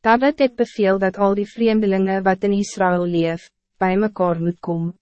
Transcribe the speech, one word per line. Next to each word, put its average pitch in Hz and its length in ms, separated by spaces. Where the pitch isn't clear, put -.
David 254 360
het 254 180
beveel 202 420
dat 190 200
al 202 160
die 202 120
vreemdelingen 196 760
wat 190 220
in 202 80
Israël 185 540
leef, 170 440
bij 185 180
mekaar 190 440
moet 170 200
kom. 170 420